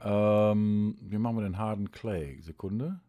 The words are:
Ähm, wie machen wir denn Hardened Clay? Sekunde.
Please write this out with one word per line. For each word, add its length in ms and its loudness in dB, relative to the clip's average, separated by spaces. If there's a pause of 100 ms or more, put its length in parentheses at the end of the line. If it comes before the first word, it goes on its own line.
Ähm, 1000 4
wie 180 -6
machen 180 0
wir 60 -2
denn 160 -4
Hardened 340 -4
Clay? 480 -6
Sekunde. 580 -8 (100)